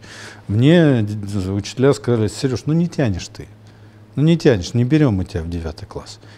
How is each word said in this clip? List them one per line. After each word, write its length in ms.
мне 560
д-, 100
д-, 380
учителя 420
сказали: 340
«Серёж, 380
ну 80
не 140
тянешь 400
ты, 200
ну 80
не 120
тянешь, 380
не 100
берём 300
мы 120
тебя 180
в 60
девятый 380
класс, 320